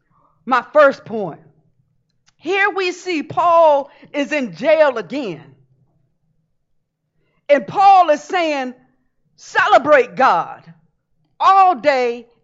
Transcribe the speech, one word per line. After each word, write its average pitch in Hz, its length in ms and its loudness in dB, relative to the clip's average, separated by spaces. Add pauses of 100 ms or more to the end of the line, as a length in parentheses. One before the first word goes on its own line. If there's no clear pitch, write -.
(460)
my 240 160 -2 (120)
first 285 320 2
point. 196 340 -10 (960)
Here 392 320 -4
we 359 220 -6
see 359 320 -8
Paul 330 640 2 (240)
is 277 180 -6
in 254 240 -6
jail 285 440 0
again. 196 560 -12 (1900)
And 285 160 0
Paul 381 460 2
is 302 120 -4
saying, 294 520 -6 (600)
"Celebrate 294 800 0
God 165 560 -2 (680)
all 370 340 4
day, 247 540 -4 (160)